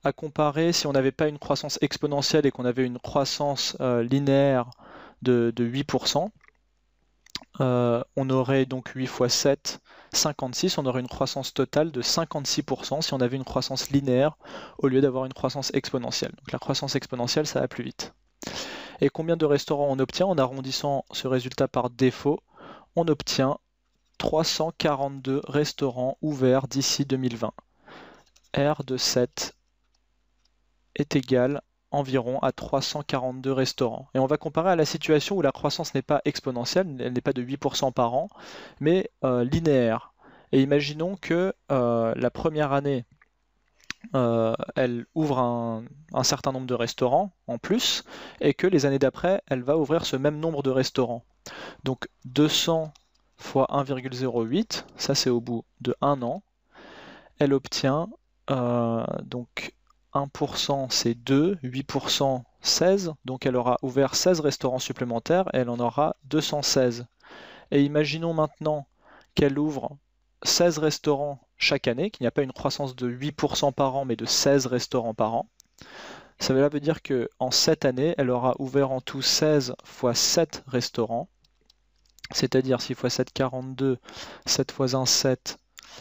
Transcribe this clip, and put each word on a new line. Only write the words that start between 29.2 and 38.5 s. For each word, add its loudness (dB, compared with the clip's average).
est 0
égal 4
environ 0
à 0
trois -2
cent -6
quarante-deux -2
restaurants. 0
Et 2
on 4
va 2
comparer 0
à 4
la 4
situation 0
où 0
la 4
croissance -4
n'est 0
pas 0
exponentielle, -2
elle -4
n'est 0
pas -2
de -4
huit -6
pour -2
cent 0
par 0
an, -2